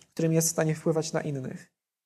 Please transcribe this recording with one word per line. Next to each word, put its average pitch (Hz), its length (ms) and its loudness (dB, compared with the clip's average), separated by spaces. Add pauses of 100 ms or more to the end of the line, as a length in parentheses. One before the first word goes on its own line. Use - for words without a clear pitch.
(160)
którym 165 160 2
jest 160 160 4
w - 20 2
stanie 156 240 2
wpływać 160 380 0
na 160 80 0
innych. 139 520 -8 (340)